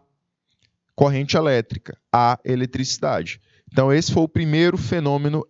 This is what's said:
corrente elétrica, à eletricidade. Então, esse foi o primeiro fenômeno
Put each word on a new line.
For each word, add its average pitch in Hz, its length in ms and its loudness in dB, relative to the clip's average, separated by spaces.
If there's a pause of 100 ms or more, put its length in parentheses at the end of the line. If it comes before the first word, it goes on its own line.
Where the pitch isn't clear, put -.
(960)
corrente 143 420 0
elétrica, 139 600 -2 (120)
à 120 340 4
eletricidade. 127 960 -4 (320)
Então, 135 180 2
esse 151 220 2
foi 170 100 2
o 160 60 0
primeiro 165 480 0
fenômeno 147 720 -2